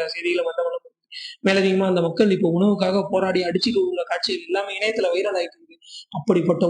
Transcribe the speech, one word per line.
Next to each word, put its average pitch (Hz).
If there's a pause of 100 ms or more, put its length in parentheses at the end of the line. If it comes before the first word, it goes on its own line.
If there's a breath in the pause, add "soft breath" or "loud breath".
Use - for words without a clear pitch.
செய்திகளை 170
வந்தவன 170 (640 loud breath)
மேலதிகமா 190
அந்த 180
மக்கள் 185
இப்ப 170
உணவுக்காக 190
போராடி 190
அடிச்சுட்டு 180
உள்ள 180
காட்சிகள் 175
எல்லாமே 196
இணையத்துல 208
வைரல் 190
ஆயிட்டு 175
இருக்கு. - (340 loud breath)
அப்படிப்பட்ட 175